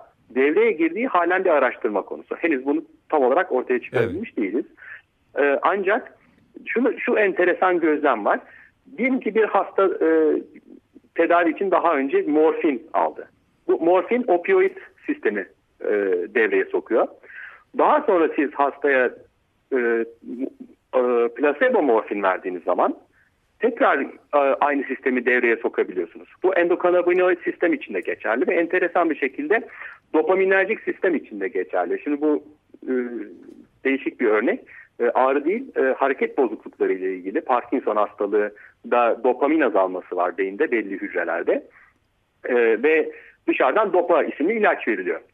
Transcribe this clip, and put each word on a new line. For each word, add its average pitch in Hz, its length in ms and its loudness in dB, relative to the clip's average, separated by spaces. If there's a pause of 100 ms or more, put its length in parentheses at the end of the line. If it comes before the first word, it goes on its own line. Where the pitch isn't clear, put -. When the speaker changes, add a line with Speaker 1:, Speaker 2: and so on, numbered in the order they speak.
(340)
Speaker 1:
devreye 160 380 4
girdiği 165 340 -2
halen 185 380 0
bir 185 60 2
araştırma 117 520 0
konusu. - 340 -12
Henüz 139 300 -2
bunu 147 180 -2 (240)
tam 151 140 0
olarak 147 300 2
ortaya 123 280 0
çıkarabilmiş 131 560 -4
Speaker 2:
Evet. - 20 -10
Speaker 1:
değiliz. 110 260 -2 (720)
E, 139 240 2
ancak 196 560 -2 (480)
şunu, 240 340 -2
şu 226 180 -2
enteresan 180 600 2
gözlem 147 440 2
var. 180 160 0 (580)
Diyelim 254 220 -2
ki 202 140 -4
bir 220 100 2
hasta, 196 420 0
e, 160 220 0 (1080)
tedavi 170 360 2
için 185 200 -4
daha 160 260 2
önce 139 260 0
morfin 156 720 0
aldı. 82 360 -2 (400)
Bu 370 100 2
morfin 185 480 2
opioid 185 500 2 (300)
sistemi, 104 400 -4 (340)
e, - 100 -4 (440)
devreye 98 300 2
sokuyor. - 440 0 (720)
Daha 254 240 4
sonra 175 340 2
siz 143 160 0
hastaya, 135 640 0 (580)
e, 135 40 0
e, 117 280 0 (1300)
plasebo 147 460 2
morfin 110 400 2
verdiğiniz 90 400 -2
zaman 120 360 0 (600)
tekrar, 214 420 2 (340)
e, - 20 4
aynı 139 480 2
sistemi 127 420 -2
devreye 120 300 2
sokabiliyorsunuz. 92 720 -4 (140)
Bu 185 120 2
endokannabinoid 175 840 2
sistem 170 340 -2
için - 220 -6
de - 60 -4
geçerli 107 460 -4
ve 190 80 0
enteresan 170 560 0
bir 143 60 -4
şekilde 160 520 -2 (460)
dopaminerjik 190 680 2
sistem 180 340 -2
için 110 260 -6
de 95 80 -4
geçerli. 90 560 -4
Şimdi 147 160 -4
bu, 151 240 0 (380)
e, 131 100 -6 (920)
değişik 135 360 -4
bir 123 60 2
örnek. 113 340 2 (400)
E, 120 40 0
ağrı 131 400 2
değil, 196 200 -2 (120)
e, 127 40 0
hareket 135 580 0
bozuklukları 107 540 -2
ile 92 220 -4
ilgili. 95 260 -6
Parkinson 120 560 -2
hastalığı 104 580 -2 (360)
da 120 340 2
dopamin 147 360 2
azalması 95 560 0
var 90 220 -2
beyinde 98 320 -2
belli 101 300 -4
hücrelerde. 87 680 -4 (800)
E, 131 100 -4 (280)
ve 156 300 2 (360)
dışarıdan 165 440 2
DOPA 170 320 2
isimli 208 340 -2
ilaç 196 300 0
veriliyor 90 320 -4 (140)